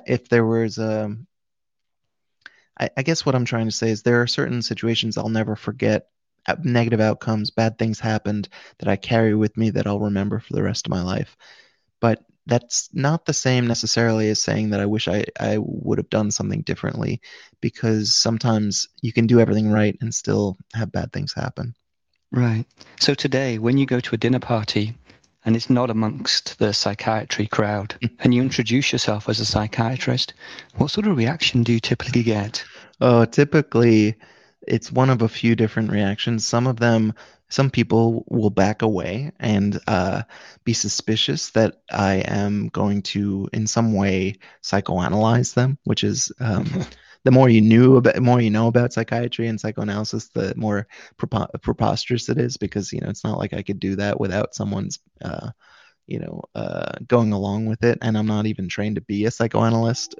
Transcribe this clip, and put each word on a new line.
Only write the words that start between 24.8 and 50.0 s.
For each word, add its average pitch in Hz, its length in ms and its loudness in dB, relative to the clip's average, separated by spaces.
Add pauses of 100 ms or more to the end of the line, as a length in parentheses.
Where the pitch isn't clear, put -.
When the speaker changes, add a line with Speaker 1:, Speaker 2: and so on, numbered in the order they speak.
Speaker 2:
and 113 100 2
it's 113 140 -2
not 123 200 2
amongst - 720 -4
the 104 140 2
psychiatry 107 760 -2
crowd, 104 480 -2 (140)
Speaker 1:
<laughs> - 100 -16
Speaker 2:
and 123 140 4
you 123 80 4
introduce 127 500 0
yourself 110 380 -2
as 110 100 -2
a 110 60 -2
psychiatrist, 117 880 -2 (420)
what 143 160 0
sort 208 160 -2
of 185 80 2
reaction 123 480 2
do 117 80 2
you 113 80 2
typically 120 440 0
get? 107 420 -2 (340)
Speaker 1:
Oh, 120 240 6
typically, 117 920 4 (500)
it's - 240 -2
one 131 180 2
of 120 120 2
a 113 80 2
few 117 260 0
different 110 360 0
reactions. 104 540 -2
Some 120 220 0
of 120 100 -2
them, 113 360 2 (360)
some 135 200 2
people 117 600 2
will 107 200 2
back 101 320 2
away 107 580 -2
and, 113 480 0
uh, 95 360 0 (400)
be 113 100 0
suspicious - 800 -2
that 110 300 2 (100)
I 98 340 0
am 104 440 -2
going 101 320 0
to, 101 520 -4
in 107 140 -2
some 113 260 0
way, 95 440 0 (240)
psychoanalyze 104 920 0
them, 131 300 2
which - 200 -2
is, 107 360 -2
um, 110 260 -2
<laughs> - 600 -8
the 131 60 6
more 131 180 8
you 110 120 8
knew 123 360 8
about, 117 220 4
more 123 220 4
you 110 80 2
know 110 180 2
about 120 260 2
psychiatry 117 540 -2
and 110 120 -4
psychoanalysis, 107 680 -6